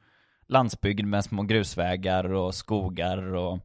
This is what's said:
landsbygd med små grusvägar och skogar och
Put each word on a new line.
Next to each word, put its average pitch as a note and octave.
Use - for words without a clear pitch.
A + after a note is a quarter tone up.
landsbygd G#2
med G2+
små G2+
grusvägar F#2
och F#2
skogar F#2
och F2+